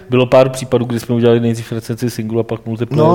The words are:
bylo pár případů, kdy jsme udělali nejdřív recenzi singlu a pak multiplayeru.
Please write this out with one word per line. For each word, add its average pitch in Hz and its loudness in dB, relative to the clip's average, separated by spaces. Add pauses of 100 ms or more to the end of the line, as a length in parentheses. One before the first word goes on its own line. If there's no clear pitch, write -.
(100)
bylo 127 2
pár 131 6
případů, 123 -2
kdy 120 -4
jsme - -4
udělali 117 4
nejdřív 117 -4
recenzi 113 -6
singlu 113 -4
a - 0
pak 113 -8
multiplayeru. 120 0